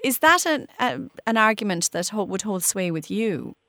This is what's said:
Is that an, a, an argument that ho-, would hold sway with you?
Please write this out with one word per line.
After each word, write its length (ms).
Is 160
that 280
an, 200
a, 200
an 100
argument 540
that 180
ho-, 140
would 180
hold 220
sway 260
with 220
you? 440